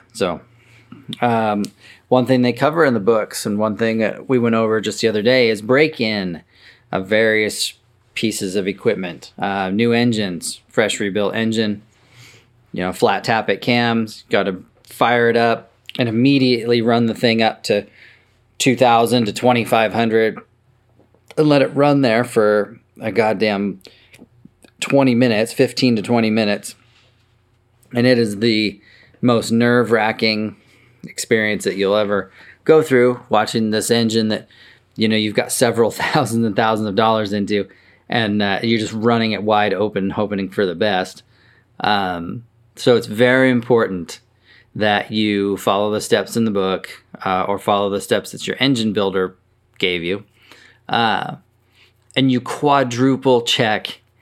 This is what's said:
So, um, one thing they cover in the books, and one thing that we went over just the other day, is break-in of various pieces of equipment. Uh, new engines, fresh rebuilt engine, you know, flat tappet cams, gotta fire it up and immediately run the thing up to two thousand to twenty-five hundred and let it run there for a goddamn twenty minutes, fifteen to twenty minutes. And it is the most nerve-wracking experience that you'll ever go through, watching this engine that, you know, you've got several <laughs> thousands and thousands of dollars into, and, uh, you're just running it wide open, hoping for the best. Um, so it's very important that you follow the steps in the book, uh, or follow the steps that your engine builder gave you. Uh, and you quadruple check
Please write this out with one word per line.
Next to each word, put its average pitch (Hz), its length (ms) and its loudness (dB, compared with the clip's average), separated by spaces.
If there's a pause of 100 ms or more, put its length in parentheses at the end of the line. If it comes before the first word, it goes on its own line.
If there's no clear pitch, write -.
(120)
So, 87 280 -4 (800)
um, 110 440 0 (440)
one 127 180 2
thing 127 160 2
they 123 100 2
cover 151 320 0
in 131 100 2
the 110 60 -2
books, 107 460 -2
and 104 120 -2
one 107 180 -2
thing 113 220 -2
that - 300 -4
we 131 100 2
went 117 160 2
over 110 260 0
just 101 200 -6
the 113 80 2
other 107 140 -2
day, 123 260 4
is 107 140 -2
break-in 110 800 0 (480)
of 92 160 -4
various 107 680 0 (400)
pieces 101 420 -4
of 98 100 -2
equipment. 92 720 -4
Uh, 98 320 -4
new 113 220 0
engines, 107 760 -2
fresh 107 300 -2
rebuilt 98 360 -4
engine, 110 480 -2 (880)
you - 80 -8
know, 90 120 -4
flat 98 320 0
tappet 110 360 -2
cams, 117 720 -2
gotta 98 260 0 (260)
fire 120 460 2
it 117 80 2
up 117 340 0 (280)
and 123 100 -2
immediately 120 760 2
run 117 240 2
the 110 80 -2
thing 113 280 0
up 110 200 0
to 104 240 -2 (720)
two 127 180 2
thousand 120 500 4
to 101 60 -2
twenty-five 113 600 0
hundred 113 460 0 (1000)
and 156 120 2
let 143 140 6
it - 120 -2
run 143 280 4
there 120 220 2
for 104 540 0 (220)
a 110 120 -6
goddamn 101 680 0 (1000)
twenty 135 340 2
minutes, 117 380 2
fifteen 127 440 0
to 104 60 -2
twenty 113 280 2
minutes. 107 440 -2 (1200)
And 120 120 2
it 127 120 4
is 104 220 -2
the 107 400 0 (420)
most 117 300 0
nerve-wracking 110 1040 0 (480)
experience 107 600 -2
that 95 120 -2
you'll 98 180 0
ever 101 380 -2 (320)
go 156 180 6
through, 123 460 2
watching 110 420 0
this 107 200 -2
engine 113 380 2
that, 107 200 -6 (480)
you 110 120 0
know, 110 80 0
you've 107 200 -2
got - 160 -2
several 117 380 2
<laughs> - 20 -4
thousands 117 520 -2
and 101 120 -4
thousands 110 320 0
of 95 80 -6
dollars 110 360 2
into, 101 360 -2 (400)
and, 104 340 -2
uh, 101 200 0
you're 113 180 0
just 107 120 -6
running 113 400 2
it 98 100 -6
wide 104 300 2
open, 98 380 -2
hoping 101 380 -4
for 101 180 -2
the 87 80 -4
best. 92 480 -4 (580)
Um, 92 640 -4 (300)
so 123 220 4
it's 101 100 -2
very 123 440 2
important 113 720 0 (540)
that 104 380 -2
you 104 440 0
follow 104 340 0
the 104 100 -2
steps 101 360 -2
in 117 80 2
the 110 60 0
book, 95 540 -4 (200)
uh, 95 240 -2
or 101 100 -4
follow 101 300 0
the 98 120 -4
steps 101 320 -2
that - 140 -14
your - 120 -6
engine 120 340 0
builder 95 440 -2 (420)
gave 90 240 -2
you. 95 220 -6 (640)
Uh, 113 480 -2 (800)
and 135 160 2
you 123 80 0
quadruple 131 1000 0
check - 580 -2 (220)